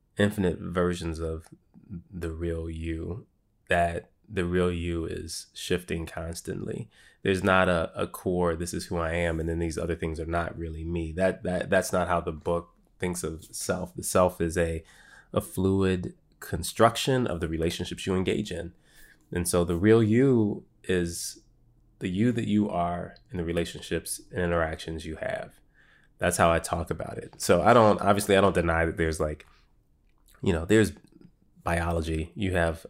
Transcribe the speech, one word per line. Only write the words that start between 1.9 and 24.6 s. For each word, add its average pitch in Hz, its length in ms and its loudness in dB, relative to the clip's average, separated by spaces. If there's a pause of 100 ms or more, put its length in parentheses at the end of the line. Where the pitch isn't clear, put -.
the 85 200 -6
real 82 360 -6
you, 82 580 -8 (420)
that 85 420 2 (180)
the 92 160 -2
real 90 260 2
you 85 360 -4
is - 480 -10
shifting 85 520 -4
constantly. 85 840 -8 (340)
There's 95 220 0
not 92 240 4
a, 82 260 0
a 98 120 -4
core, 90 500 -2
"This 85 160 -6
is 85 140 -6
who 90 100 -6
I 82 160 -2
am, 85 280 0
and 82 80 -4
then 82 100 -2
these 85 180 -4
other 85 200 -2
things 80 240 -6
are 78 60 -6
not 85 300 -4
really 80 280 -10
me." 82 280 -4
That, 90 300 0
that, 90 260 -4
that's 95 240 0
not 90 160 0
how 87 120 0
the 82 120 -6
book 85 380 -4 (280)
thinks 90 240 -4
of 80 280 -8
self. - 440 -6
The 90 80 -10
self 92 380 2
is 85 160 0
a, 82 260 -2 (500)
a - 100 0
fluid 95 720 0 (240)
construction 113 880 2
of 85 140 -4
the 82 80 -2
relationships 82 580 -4
you 95 80 0
engage 92 360 -2
in. 87 220 -8 (600)
And 85 140 -2
so 87 180 2
the 87 120 0
real 107 260 6
you 113 640 4 (200)
is 87 560 -2 (580)
the 101 100 -6
you 107 240 2
that 110 140 -2
you 104 240 2
are 87 460 -4 (140)
in 92 60 -10
the 85 80 -4
relationships 85 760 -4 (100)
and 90 100 -4
interactions 82 600 -2